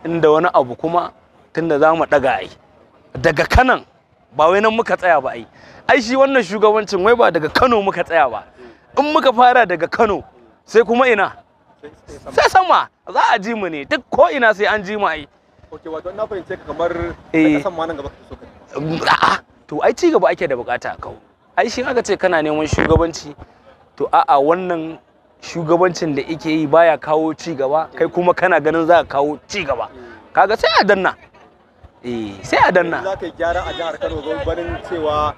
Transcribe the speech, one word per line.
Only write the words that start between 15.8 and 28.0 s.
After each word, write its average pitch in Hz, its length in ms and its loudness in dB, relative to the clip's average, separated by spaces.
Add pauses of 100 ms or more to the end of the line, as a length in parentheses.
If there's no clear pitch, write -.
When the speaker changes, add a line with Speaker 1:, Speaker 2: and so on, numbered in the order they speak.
Speaker 2:
wato 156 220 -10
ina 214 160 -8
fahimce 190 320 -10
ka - 80 -20
kamar 165 240 -4 (420)
Speaker 1:
Eh. 156 240 4
Speaker 2:
na - 20 0
ƙasan 175 160 -4
ma 160 100 -4
nan 165 120 -8
gaba 139 120 -12
kake - 200 -20
so - 60 -16
ka - 100 -20 (340)
yi. 160 200 -4
Speaker 1:
A'a. - 400 0 (280)
To 147 140 -8
ai 240 120 2
ci 339 180 2
gaba 185 180 2
ake 175 180 -2
da 135 80 -2
bukata 120 380 -6
a 82 60 -14
kawo. 104 160 -14 (420)
Ai 196 120 2
shi 247 140 -6
aka 254 200 -2
ce 196 140 -2
kana 175 260 0
neman 151 240 -2
shugabanci, 160 680 0 (600)
to 139 160 -4
a'a 160 280 2
wannan 165 600 -2 (420)
shugabancin 170 720 -2
da 139 80 -2
yake 160 280 -10
yi 156 160 0
baya 160 300 4
kawo 156 360 -2
ci 165 220 -10
gaba, 147 400 -2
kai 165 120 0